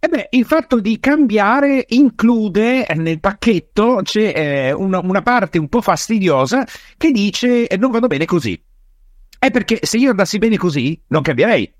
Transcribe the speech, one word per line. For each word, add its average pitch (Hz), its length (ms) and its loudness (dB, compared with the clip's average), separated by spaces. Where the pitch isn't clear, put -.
Eh 330 40 0
beh, 294 240 -2
il 247 120 2
fatto 294 360 0
di 214 200 -2
cambiare 269 880 2
include, 226 960 2
eh, 165 80 -4
nel 160 260 -2
pacchetto 208 800 0
c'è, 208 340 -2
eh, 139 360 0
una, 190 260 -2
una 185 240 -2
parte 240 340 0
un 156 100 0
po' 233 140 0
fastidiosa 185 840 0
che 320 120 2
dice: 233 560 0
"Eh, 185 120 -2
non 254 120 2
vado 226 160 0
bene 165 200 0
così". 127 360 -2
Eh, 262 120 2
perché 226 300 -2
se - 160 -4
io 262 140 4
andassi 196 260 0
bene 214 220 0
così, 151 480 -2
non 151 160 0
cambierei. 151 580 0